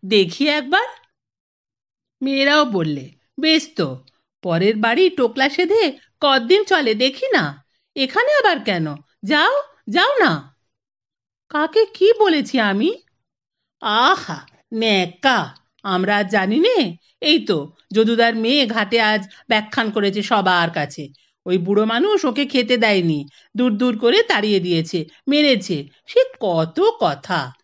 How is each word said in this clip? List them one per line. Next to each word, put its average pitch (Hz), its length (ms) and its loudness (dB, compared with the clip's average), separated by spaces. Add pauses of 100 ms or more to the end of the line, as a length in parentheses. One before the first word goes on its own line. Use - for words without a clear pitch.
দেখি 196 420 0
একবার।" 302 400 0 (1300)
মেয়েরাও 277 440 0
বললে, 160 440 -4 (300)
"বেশ 311 360 0
তো, 131 280 -6 (380)
পরের 185 340 0
বাড়ি 233 340 2
টোকলা 262 400 0
সেধে 349 420 0 (300)
কতদিন 277 420 2
চলে 311 300 0
দেখি 262 400 -2
না, 151 320 -4 (300)
এখানে 370 380 -2
আবার 415 300 0
কেন? 165 320 -4 (280)
যাও, 359 380 0 (260)
যাও 466 320 0
না।" 160 360 -2 (960)
"কাকে 311 360 0
কি 403 340 2
বলেছি 320 400 2
আমি?" 220 420 0 (800)
"আহা, 220 680 -2 (260)
ন্যাকা, 208 840 -2 (280)
আমরা 196 400 0
জানি 196 360 0
নে। 330 380 0 (240)
এই 302 240 0
তো 151 260 -4 (200)
যদুদার 226 440 2
মেয়ে 247 300 0
ঘাটে 220 360 -2
আজ 214 260 0 (220)
ব্যাখ্যান 214 420 -2
করেছে 202 320 -2
সবার 185 460 2
কাছে। 147 380 -8 (380)
ওই 185 120 0
বুড়ো 202 280 0
মানুষ 320 400 0
ওকে 277 200 -2
খেতে 247 320 0
দেয়নি, 175 500 0 (300)
দূর 233 200 0
দূর 233 220 -2
করে 302 240 2
তাড়িয়ে 214 360 0
দিয়েছে, 165 460 -2 (220)
মেরেছে। 247 600 0 (200)
সে - 120 2 (200)
কত 165 420 -2 (180)
কথা, 147 520 -2 (120)